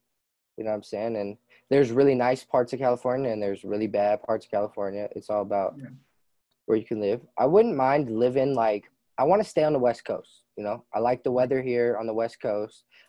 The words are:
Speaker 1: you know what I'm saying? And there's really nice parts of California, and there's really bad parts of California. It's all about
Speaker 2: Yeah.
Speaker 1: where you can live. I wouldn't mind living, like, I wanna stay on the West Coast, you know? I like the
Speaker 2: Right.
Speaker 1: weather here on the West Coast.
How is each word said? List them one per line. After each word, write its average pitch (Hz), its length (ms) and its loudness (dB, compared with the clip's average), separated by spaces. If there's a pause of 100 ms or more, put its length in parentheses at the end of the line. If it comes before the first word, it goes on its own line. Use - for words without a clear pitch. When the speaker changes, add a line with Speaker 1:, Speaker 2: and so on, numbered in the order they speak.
(580)
Speaker 1:
you 110 80 -8
know 107 60 -4
what 107 60 -2
I'm 101 60 -10
saying? 110 320 -6
And 101 220 -6 (320)
there's 135 240 4
really 139 220 4
nice 123 280 0
parts 127 300 0
of 120 60 -4
California, 127 520 0
and 107 100 -4
there's 98 220 -4
really 104 240 -2
bad 104 360 0
parts 113 220 -4
of - 60 -20
California. 104 640 -4
It's 101 140 -10
all 104 140 0
about 98 340 -2
Speaker 2:
Yeah. 135 120 -16 (760)
Speaker 1:
where 110 120 2
you 110 80 -2
can 110 140 -6
live. 104 260 -2 (120)
I 120 80 2
wouldn't 202 320 4
mind 135 320 2
living, 127 440 0
like, 110 380 0 (260)
I 127 60 0
wanna 190 200 2
stay - 200 0
on 151 100 2
the 139 60 2
West 120 260 0
Coast, - 380 -10 (140)
you 104 60 -10
know? 107 300 -6
I 107 60 -2
like 120 240 0
the 135 80 -2
Speaker 2:
Right. 123 40 0
Speaker 1:
weather 127 260 2
here 120 360 0
on 113 80 -6
the 113 80 -4
West 117 260 -4
Coast. 104 460 -6 (240)